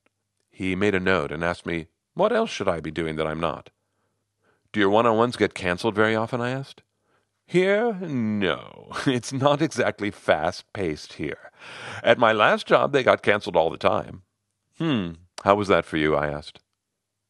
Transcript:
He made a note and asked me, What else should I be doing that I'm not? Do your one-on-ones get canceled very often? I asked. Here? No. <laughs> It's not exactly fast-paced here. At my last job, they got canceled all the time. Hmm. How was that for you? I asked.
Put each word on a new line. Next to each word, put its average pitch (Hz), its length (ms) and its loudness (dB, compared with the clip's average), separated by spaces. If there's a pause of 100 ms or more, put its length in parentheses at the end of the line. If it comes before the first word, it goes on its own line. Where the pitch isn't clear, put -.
(500)
He 92 240 -4
made 98 220 2
a - 20 -2
note 90 320 0
and 78 140 -4
asked 85 200 -2
me, 82 220 -6 (280)
What 208 180 0
else 226 180 -2
should - 160 -6
I 82 140 0
be 78 100 -8
doing 80 240 -4
that 78 140 -2
I'm 78 100 -6
not? 78 320 -6 (1000)
Do 107 80 -2
your 98 100 4
one-on-ones 113 460 4
get 101 180 0
canceled 90 400 -2
very 110 220 2
often? 117 240 -4
I 120 100 -4
asked. 135 320 -12 (640)
Here? 202 540 0
No. 104 1000 -4
<laughs> - 80 -6
It's 123 260 0
not 143 300 2
exactly 104 480 -2
fast-paced 85 1000 -2
here. - 400 -10 (500)
At 117 160 6
my 113 140 6
last 127 340 2
job, 139 240 4
they 139 140 0
got 101 180 4
canceled 104 320 0
all 82 160 2
the 69 60 -6
time. 92 460 -2 (560)
Hmm. 120 320 -2 (340)
How 98 100 6
was 101 140 0
that 85 160 4
for 85 140 -4
you? 76 180 2
I 73 100 -2
asked. 73 320 -10 (720)